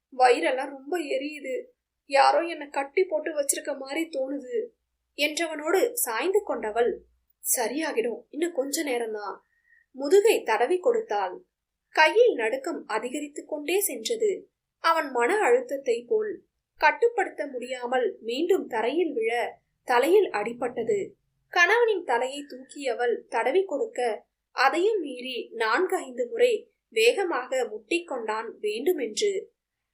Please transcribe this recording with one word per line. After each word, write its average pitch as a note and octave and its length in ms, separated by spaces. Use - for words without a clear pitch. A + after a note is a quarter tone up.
வயிறெல்லாம் C4 520
ரொம்ப C#4 300
எரியுது, C#4+ 680
யாரோ C4+ 340
என்னை E4 300
கட்டி C#4 340
போட்டு D#4 280
வச்சிருக்க D4 460
மாதிரி C#4 320
தோணுது" C4 580
என்றவனோடு D#4 760
சாய்ந்து D#4 520
கொண்டவள், A#3 600
"சரியாகிடும், A#3+ 720
இன்னும் E4+ 240
கொஞ்ச C#4+ 300
நேரம்தான்." A3 540
முதுகை F#4 520
தடவி B3 360
கொடுத்தாள். G#3 640
கையில் G#4 440
நடுக்கம் C4 540
அதிகரித்து D4 580
கொண்டே D4+ 340
சென்றது. A3+ 720
அவன் D#4+ 320
மன B3+ 280
அழுத்தத்தை B3 680
போல் G#3+ 360
கட்டுப்படுத்த D#4+ 680
முடியாமல் B3+ 760
மீண்டும் D4 460
தரையில் C4+ 460
விழ, A3+ 440
தலையில் D#4 460
அடிபட்டது. A3 840
கணவனின் G4+ 540
தலையை C4 460
தூக்கியவள் B3+ 800
தடவி C4 360
கொடுக்க, A#3+ 600
அதையும் F4 480
மீறி B3+ 540
நான்கு A#3 420
ஐந்து B3+ 320
முறை A#3 440
வேகமாக B3+ 760
முட்டிக்கொண்டான் A3 960
வேண்டுமென்று. G#3+ 920